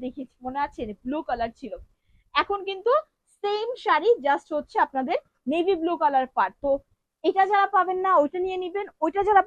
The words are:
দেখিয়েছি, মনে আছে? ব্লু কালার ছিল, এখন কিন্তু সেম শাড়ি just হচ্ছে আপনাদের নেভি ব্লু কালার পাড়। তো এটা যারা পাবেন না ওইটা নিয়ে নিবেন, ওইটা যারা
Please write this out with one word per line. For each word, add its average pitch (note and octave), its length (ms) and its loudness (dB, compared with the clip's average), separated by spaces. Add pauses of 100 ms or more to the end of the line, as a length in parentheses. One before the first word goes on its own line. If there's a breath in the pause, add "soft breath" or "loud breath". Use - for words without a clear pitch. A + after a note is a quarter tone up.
দেখিয়েছি, B3+ 300 -12 (100)
মনে C4 200 -8
আছে? D4+ 160 -10 (220)
ব্লু C#4+ 160 -4 (100)
কালার A#3 300 -4
ছিল, G3+ 140 -12 (680)
এখন G4+ 180 -2 (100)
কিন্তু G4 220 -2 (500)
সেম G#4 260 -2 (160)
শাড়ি G4+ 260 2 (160)
just C#4+ 220 0 (100)
হচ্ছে - 280 -6
আপনাদের C4+ 320 -2 (340)
নেভি F4 300 2
ব্লু E4+ 200 0
কালার C4+ 260 2 (100)
পাড়। F#3+ 160 0 (100)
তো C#4 60 0 (600)
এটা F#4+ 220 4
যারা G4 240 4
পাবেন F#4 300 2
না F#4+ 60 2 (100)
ওইটা D4 240 0
নিয়ে F#4 180 -4
নিবেন, G4 220 -6 (180)
ওইটা F#4+ 260 0
যারা F#4+ 180 6